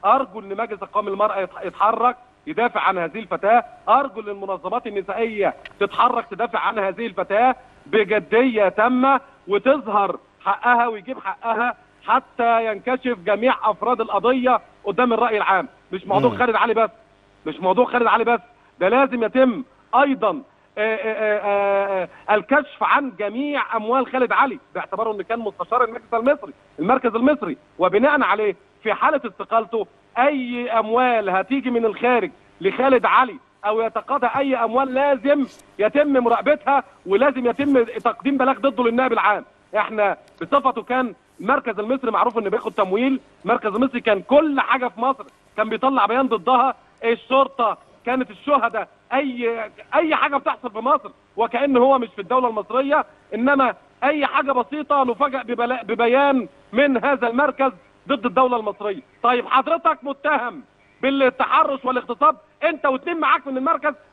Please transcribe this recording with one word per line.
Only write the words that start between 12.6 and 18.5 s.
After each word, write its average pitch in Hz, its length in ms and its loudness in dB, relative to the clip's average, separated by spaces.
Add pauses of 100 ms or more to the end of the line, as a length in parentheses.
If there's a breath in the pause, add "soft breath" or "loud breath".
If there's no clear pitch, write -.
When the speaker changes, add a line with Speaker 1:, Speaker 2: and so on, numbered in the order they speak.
Speaker 1:
ينكشف 240 500 -4 (100)
جميع 214 440 2
أفراد 220 300 -2
القضية 240 600 0 (240)
قدام 233 280 0
الرأي 226 240 0
العام. 185 320 0 (240)
مش 185 140 -10
موضوع 208 240 2
Speaker 2:
مم. 202 80 -8
Speaker 1:
خالد 240 180 0
علي 214 180 2
بس، 220 160 2 (560)
مش 156 140 -8
موضوع 185 240 2
خالد 240 220 0
علي 220 180 2
بس، 233 160 0 (400 soft breath)